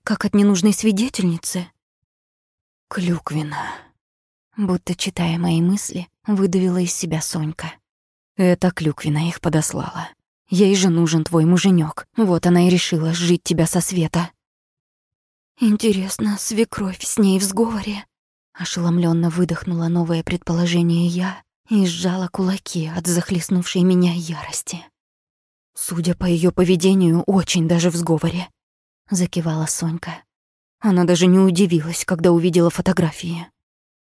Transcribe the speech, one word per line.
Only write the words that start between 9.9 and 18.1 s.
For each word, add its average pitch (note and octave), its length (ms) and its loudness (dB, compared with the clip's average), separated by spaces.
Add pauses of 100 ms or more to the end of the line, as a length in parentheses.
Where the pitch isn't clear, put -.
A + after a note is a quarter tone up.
Ей G3 260 4
же F#3 140 2
нужен E3 340 2
твой D#3+ 220 2
муженек. E3+ 600 2 (120)
Вот F#3 280 2
она F3 220 4
и - 20 4
решила E3 440 0
сжить E3+ 300 0
тебя D#3+ 220 0
со F3 140 0
света». E3+ 520 -2 (1300)
«Интересно, G#3 760 0
свекровь G3 640 -4
с - 140 -6
ней G3 200 4
в F#3+ 60 -2
сговоре?» G#3 640 -4 (480)